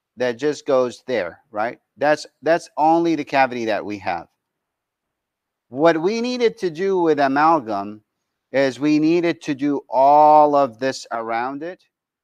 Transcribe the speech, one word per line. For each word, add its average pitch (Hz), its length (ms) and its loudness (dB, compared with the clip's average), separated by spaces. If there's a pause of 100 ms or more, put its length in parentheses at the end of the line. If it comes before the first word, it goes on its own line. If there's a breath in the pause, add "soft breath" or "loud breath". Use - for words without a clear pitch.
(180)
that 123 160 -2
just 143 340 -6
goes 127 400 0
there, 92 420 -6
right? 107 300 -6 (180)
That's, 147 300 -2 (160)
that's 170 340 -2
only 165 380 2
the 147 100 -6
cavity 123 400 0
that 101 180 -2
we 104 160 -8
have. 87 280 -6 (1400)
What 160 300 2
we 214 220 -2
needed 240 380 -2
to 185 100 -4
do 185 300 -4
with 156 200 2
amalgam 135 840 0 (500)
is 131 280 0
we 151 200 2
needed 165 420 0
to 147 140 -6
do 143 340 -2
all 147 680 6
of 131 220 0
this 131 340 -6
around 120 520 -6
it 180 200 -14 (400)